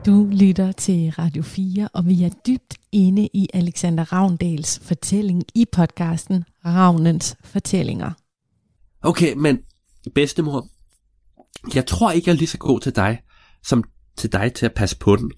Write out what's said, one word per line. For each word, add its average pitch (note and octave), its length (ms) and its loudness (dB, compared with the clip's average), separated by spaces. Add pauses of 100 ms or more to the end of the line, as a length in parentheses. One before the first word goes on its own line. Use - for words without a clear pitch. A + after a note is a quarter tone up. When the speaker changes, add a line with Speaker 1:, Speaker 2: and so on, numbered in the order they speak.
Speaker 1:
Du G3+ 260 6
lytter F#3+ 400 4
til E3+ 380 -2
Radio D#3+ 340 -4
fire, F#3+ 500 -6
og F3 140 -2
vi F3+ 160 2
er E3+ 60 0 (180)
dybt - 300 -4 (140)
inde G3 420 2
i G3 200 0
Alexander F3 600 -2
Ravndals F3 720 -2
fortælling F#3 600 -2 (120)
i A#3 160 4
podcasten E3+ 720 -2 (220)
Ravnens E3+ 800 2
Fortællinger. - 680 -4 (880)
Speaker 2:
"Okay, E3+ 320 2
men C#3+ 260 2 (560)
bedstemor, D3 520 -2 (1080)
jeg C3 100 0
tror G#3+ 260 0
ikke, E3+ 180 0
jeg E3+ 40 4
er D#3 40 2
lige D#3+ 100 0
så - 100 -10
god - 220 0
til - 160 -6
dig, G#2+ 260 0 (420)
som A#2+ 200 0 (340)
til - 140 -6
dig G2 220 -2
til - 120 -4
at A2 80 -2
passe - 240 -2
på G2+ 180 4
den. - 220 -6